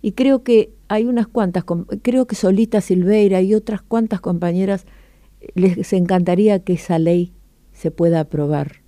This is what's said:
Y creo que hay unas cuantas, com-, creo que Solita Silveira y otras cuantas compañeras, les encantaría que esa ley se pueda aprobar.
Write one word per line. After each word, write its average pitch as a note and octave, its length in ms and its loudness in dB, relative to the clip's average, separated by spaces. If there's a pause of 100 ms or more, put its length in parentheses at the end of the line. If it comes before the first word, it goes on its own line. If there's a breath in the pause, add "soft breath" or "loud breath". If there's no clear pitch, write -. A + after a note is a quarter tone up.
Y G#3 120 -4
creo C4 300 2
que A#3 300 2 (160)
hay G#3+ 160 0
unas A#3+ 220 -2
cuantas, F#3 380 -2
com-, E3+ 200 -4 (160)
creo B3+ 240 0
que A3+ 100 -8
Solita G#3 460 0
Silveira F#3+ 600 2
y F#3+ 120 2
otras G#3+ 280 -4
cuantas A3+ 400 -4
compañeras, F3+ 640 -2 (720 soft breath)
les F3+ 380 0
encantaría F#3 720 2
que F#3 100 -2
esa E3 260 -2
ley F3 340 0 (400)
se - 180 -6
pueda E3+ 300 0
aprobar. D3 680 -4